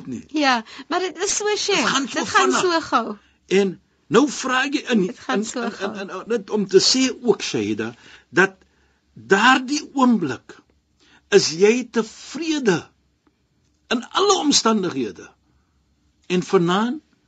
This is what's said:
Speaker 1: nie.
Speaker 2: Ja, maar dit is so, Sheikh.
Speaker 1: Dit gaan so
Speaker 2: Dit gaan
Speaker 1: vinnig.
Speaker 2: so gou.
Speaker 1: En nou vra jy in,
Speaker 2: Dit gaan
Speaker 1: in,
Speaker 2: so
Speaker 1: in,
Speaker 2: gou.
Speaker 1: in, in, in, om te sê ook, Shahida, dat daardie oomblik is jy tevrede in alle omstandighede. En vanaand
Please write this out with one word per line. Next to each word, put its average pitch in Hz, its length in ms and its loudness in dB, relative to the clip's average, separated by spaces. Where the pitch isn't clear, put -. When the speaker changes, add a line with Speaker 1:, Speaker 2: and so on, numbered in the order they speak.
Speaker 1:
nie. 123 240 -10
Speaker 2:
Ja, 262 340 0
maar 349 120 -2
dit 359 180 -6
is 381 180 -4
so, 415 100 -4
Sheikh. 392 240 -2
Speaker 1:
Dit 214 80 0
gaan 262 180 -2
so 294 120 -6
Speaker 2:
Dit 339 80 -4
gaan 381 240 2
Speaker 1:
vinnig. 240 100 0
Speaker 2:
so 339 200 0
gou. 226 360 -2
Speaker 1:
En 190 320 0
nou 254 220 4
vra 254 360 -2
jy 285 240 -4
in, 202 180 2
Speaker 2:
Dit 247 120 -10
gaan 226 200 -4
Speaker 1:
in, 220 60 -4
Speaker 2:
so 240 180 -8
Speaker 1:
in, 233 80 -6
Speaker 2:
gou. 196 240 -8
Speaker 1:
in, 196 140 -10
in, 185 220 -8
in, 226 180 -4
om 208 180 -2
te 190 120 6
sê 254 320 2
ook, 233 180 0
Shahida, 110 540 -4
dat 190 260 0
daardie 254 800 2
oomblik 220 640 0
is 156 200 6
jy 214 400 2
tevrede 240 920 -2
in - 200 -4
alle 381 280 2
omstandighede. 180 880 -2
En 180 140 0
vanaand 196 580 0